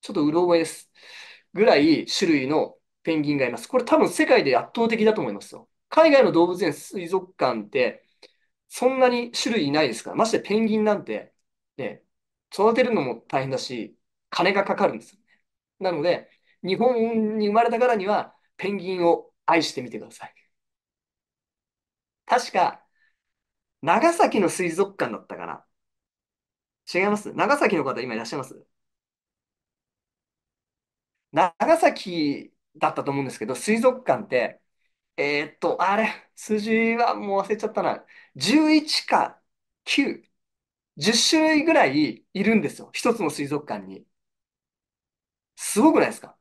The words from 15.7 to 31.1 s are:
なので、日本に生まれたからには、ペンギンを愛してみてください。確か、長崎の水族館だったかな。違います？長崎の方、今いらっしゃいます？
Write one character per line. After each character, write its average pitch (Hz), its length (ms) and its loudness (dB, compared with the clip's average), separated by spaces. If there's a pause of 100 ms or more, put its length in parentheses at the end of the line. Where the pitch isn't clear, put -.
な 185 140 -2
の 151 100 -4
で、 170 260 -2 (360)
日 185 100 -2
本 226 640 0
に 208 80 0
生 202 60 0
ま 226 100 4
れ 233 80 2
た 226 80 -2
か 247 80 2
ら 247 80 2
に 196 140 -4
は、 - 260 -2 (220)
ペ 190 140 -6
ン 202 60 -6
ギ 185 200 -6
ン 175 80 0
を 170 260 2 (140)
愛 160 180 2
し - 100 -6
て 131 100 -8
み 120 80 -12
て 113 100 -12
く 117 60 -18
だ 117 40 -20
さ - 160 -20
い。 - 80 -20 (1900)
確 247 260 0
か、 - 340 -2 (1000)
長 220 300 2
崎 269 280 2
の 175 80 2
水 170 240 -2
族 190 240 -2
館 120 160 -4
だ 95 60 -10
っ - 100 -18
た 90 80 -12
か 87 100 -12
な。 78 180 -14 (1300)
違 180 120 0
い - 20 0
ま 208 100 0
す？ - 160 -12
長 214 240 0
崎 233 200 2
の 143 80 -2
方、 120 160 -4
今 123 140 -6
い - 20 -4
ら 113 80 -6
っ - 20 -12
し - 60 -10
ゃ 165 40 -8
い 139 40 -6
ま 127 40 -10
す？ - 220 -20 (2750)